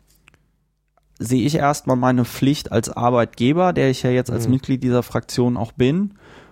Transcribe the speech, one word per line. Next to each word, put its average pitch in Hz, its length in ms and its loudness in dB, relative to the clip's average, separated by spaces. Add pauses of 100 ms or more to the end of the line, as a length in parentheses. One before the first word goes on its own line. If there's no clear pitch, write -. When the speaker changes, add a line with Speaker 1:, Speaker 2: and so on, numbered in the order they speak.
(1160)
Speaker 1:
sehe 120 280 0
ich 147 100 0
erstmal 143 400 0
meine 123 300 2
Pflicht - 480 -2
als 113 160 0
Arbeitgeber, 123 840 0
der 135 180 2
ich 131 140 -4
ja 131 60 2
jetzt 123 200 0
als 117 180 -4
Speaker 2:
Mhm. 123 80 2
Speaker 1:
Mitglied 131 280 -2
dieser 123 200 2
Fraktion 123 520 -2
auch 110 160 -6
bin, 170 440 0 (360)